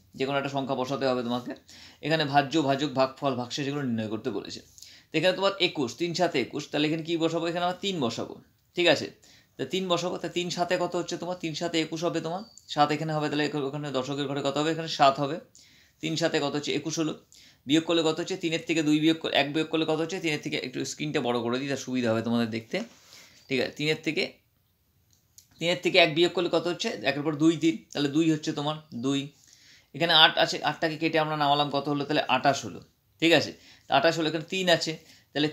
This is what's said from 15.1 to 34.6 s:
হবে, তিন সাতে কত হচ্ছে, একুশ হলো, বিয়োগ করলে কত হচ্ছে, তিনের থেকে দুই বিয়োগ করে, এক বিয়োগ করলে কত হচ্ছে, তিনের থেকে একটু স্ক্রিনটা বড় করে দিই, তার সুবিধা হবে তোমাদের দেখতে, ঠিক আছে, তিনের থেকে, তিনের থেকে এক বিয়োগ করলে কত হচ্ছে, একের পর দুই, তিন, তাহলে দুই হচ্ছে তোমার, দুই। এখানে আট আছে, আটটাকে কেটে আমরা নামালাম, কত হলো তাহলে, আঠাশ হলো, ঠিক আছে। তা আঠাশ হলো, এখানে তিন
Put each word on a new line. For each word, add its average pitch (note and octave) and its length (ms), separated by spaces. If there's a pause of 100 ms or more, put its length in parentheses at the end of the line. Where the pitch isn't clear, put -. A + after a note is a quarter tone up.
হবে, C#3+ 140 (680)
তিন D#3+ 180
সাতে D#3+ 240
কত C#3 120
হচ্ছে, C#3+ 220
একুশ D#3 220
হলো, D3+ 120 (540)
বিয়োগ D#3+ 180
করলে E3 220
কত D#3 140
হচ্ছে, F3 220
তিনের E3 240
থেকে D#3+ 200
দুই D3+ 160
বিয়োগ D#3+ 180
করে, - 200
এক C#3 120
বিয়োগ D#3 180
করলে D#3+ 200
কত D#3 120
হচ্ছে, F3+ 220
তিনের D3+ 200
থেকে D3+ 200
একটু D3+ 120 (140)
স্ক্রিনটা D3+ 360
বড় A#2+ 180
করে A#2+ 140
দিই, C#3 120
তার C3+ 140
সুবিধা B2+ 260
হবে A2+ 160
তোমাদের A#2 280
দেখতে, A2+ 220 (680)
ঠিক C3 160
আছে, - 160
তিনের D3+ 280
থেকে, D3+ 180 (1300)
তিনের F3 240
থেকে F#3 240
এক D#3+ 120
বিয়োগ E3+ 180
করলে F3 200
কত E3 160
হচ্ছে, F#3+ 180 (200)
একের C#3+ 160
পর D#3 160
দুই, D#3+ 120 (100)
তিন, D#3+ 120 (140)
তাহলে C#3+ 260
দুই D#3+ 160
হচ্ছে D#3 280
তোমার, D3+ 180 (280)
দুই। C#3 140 (760)
এখানে E3 180 (100)
আট E3+ 100 (100)
আছে, E3 140 (120)
আটটাকে D#3 320
কেটে D#3+ 220
আমরা D#3 200
নামালাম, C#3+ 320
কত C#3 160
হলো C#3+ 160
তাহলে, D3+ 160 (120)
আঠাশ C3 280
হলো, F#2 160 (420)
ঠিক E3 180
আছে। - 120 (380)
তা - 60
আঠাশ D#3 220
হলো, D#3+ 120
এখানে D#3 240
তিন F#3+ 120 (100)